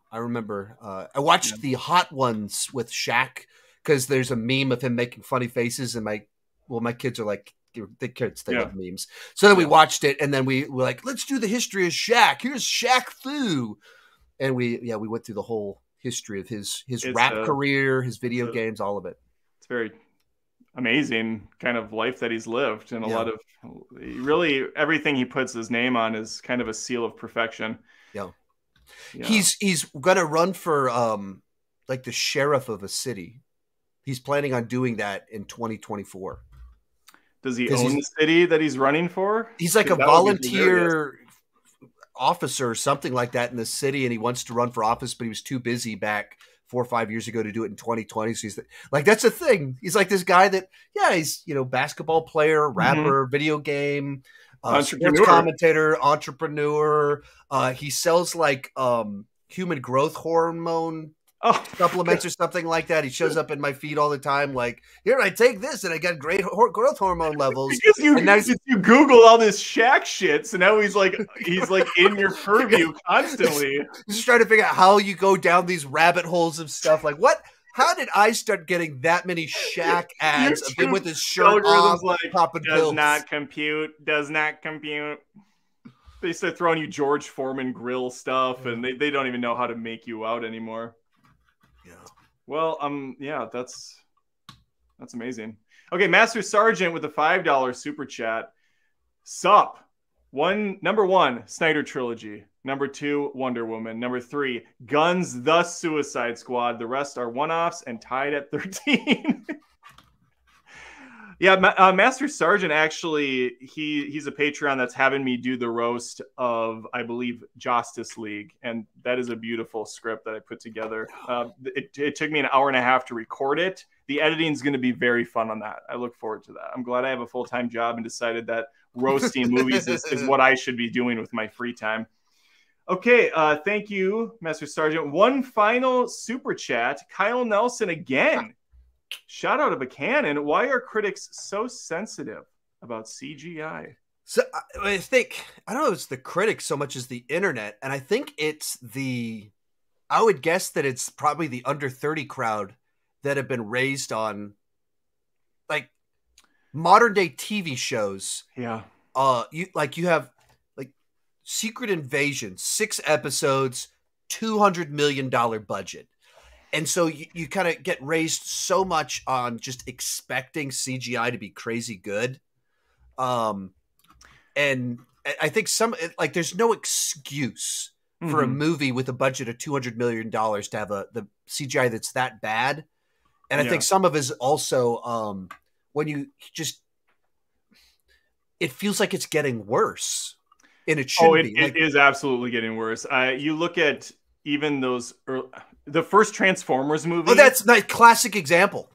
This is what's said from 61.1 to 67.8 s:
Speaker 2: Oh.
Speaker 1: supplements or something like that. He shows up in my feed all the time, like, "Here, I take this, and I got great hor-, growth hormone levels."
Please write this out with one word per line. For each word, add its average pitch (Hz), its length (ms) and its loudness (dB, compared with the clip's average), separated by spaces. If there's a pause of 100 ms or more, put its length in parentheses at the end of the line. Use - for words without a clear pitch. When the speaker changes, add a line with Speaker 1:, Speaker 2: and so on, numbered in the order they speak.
Speaker 2:
Oh. 220 240 4 (120)
Speaker 1:
supplements 180 480 2
or 175 60 -6
something 170 360 -4
like 165 220 -2
that. 156 160 2
He 131 60 -6
shows 156 260 -2
up 156 160 -2
in 143 80 -6
my 143 120 -2
feed 147 240 -8
all 147 140 2
the 143 80 -4
time, 143 360 -2
like, 120 280 -4 (220)
"Here, 254 160 2
I 196 100 2
take 226 300 4
this, 254 240 -8
and 170 100 -4
I 160 40 -4
got 170 200 -2
great 160 220 -2
hor-, 190 320 2
growth 254 260 0
hormone 170 380 0
levels." 135 440 0